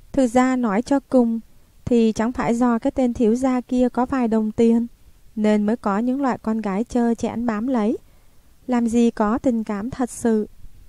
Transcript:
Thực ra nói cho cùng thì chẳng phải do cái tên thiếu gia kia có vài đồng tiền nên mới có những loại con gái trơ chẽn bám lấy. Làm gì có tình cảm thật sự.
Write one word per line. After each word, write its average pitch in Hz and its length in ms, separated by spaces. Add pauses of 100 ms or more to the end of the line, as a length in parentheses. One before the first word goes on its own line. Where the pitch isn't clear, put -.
(120)
Thực 262 160
ra 254 280
nói 233 260
cho 277 180
cùng 233 400 (460)
thì 226 260
chẳng 220 200
phải 233 240
do 233 240
cái 277 120
tên 254 220
thiếu 233 220
gia 254 260
kia 247 280
có 240 160
vài 254 220
đồng 220 240
tiền 233 360 (480)
nên 214 300
mới 214 100
có 202 240
những 254 220
loại 254 160
con 220 240
gái 202 220
trơ 233 320
chẽn 226 300
bám 220 220
lấy. 247 300 (680)
Làm 240 200
gì 233 240
có 214 260
tình 233 260
cảm 208 260
thật 254 200
sự. 220 380 (420)